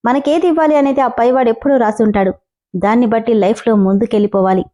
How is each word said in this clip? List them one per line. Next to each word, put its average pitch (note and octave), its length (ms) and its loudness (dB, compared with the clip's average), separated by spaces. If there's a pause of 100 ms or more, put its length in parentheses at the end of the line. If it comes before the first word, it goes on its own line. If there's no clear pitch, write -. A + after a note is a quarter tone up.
మనకేది C#4+ 420 0
ఇవ్వాలి D#4 280 2
అనేది C#4 260 0
ఆ B3+ 60 2
పైవాడు A#3+ 420 0
ఎప్పుడూ C4+ 280 0
రాసి A3 260 0
ఉంటాడు. G3+ 300 0 (420)
దాన్ని G#3+ 300 0
బట్టి A3+ 280 -2
లైఫ్లో G#3+ 420 0
ముందుకెళ్ళిపోవాలి. G3 1000 0